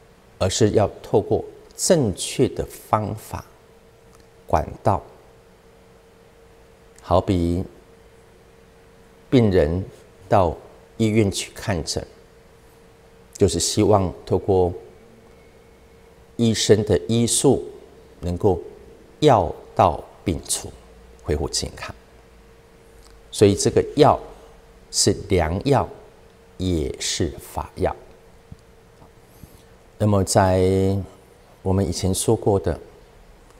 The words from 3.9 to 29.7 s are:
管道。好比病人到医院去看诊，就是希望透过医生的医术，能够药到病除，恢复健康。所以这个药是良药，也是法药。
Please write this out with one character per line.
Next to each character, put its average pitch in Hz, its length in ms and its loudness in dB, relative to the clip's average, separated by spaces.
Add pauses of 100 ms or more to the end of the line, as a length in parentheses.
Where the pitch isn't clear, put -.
管 78 220 -2 (140)
道。 98 200 -2 (2000)
好 90 200 0
比 87 440 0 (1700)
病 117 200 4
人 87 320 2 (460)
到 92 260 2 (440)
医 113 80 2
院 107 240 2
去 - 240 -8
看 87 280 -6
诊， - 240 -8 (1300)
就 101 100 4
是 85 100 -2
希 - 240 0
望 98 300 2 (120)
透 98 140 0
过 92 340 0 (1600)
医 117 160 2
生 104 320 4
的 95 220 2
医 117 200 2
术， 117 380 2 (560)
能 87 160 -4
够 92 240 0 (600)
药 113 340 4 (200)
到 87 280 2 (220)
病 80 240 -4
除， - 240 -8 (500)
恢 76 140 -2
复 69 120 -6
健 - 280 -8
康。 - 180 -14 (1400)
所 - 160 4
以 101 80 4
这 - 160 0
个 95 140 2 (120)
药 139 220 4 (720)
是 - 240 0 (140)
良 87 380 0
药， 120 200 2 (720)
也 87 420 -4
是 - 400 -6
法 - 380 -12
药。 - 180 -2 (2000)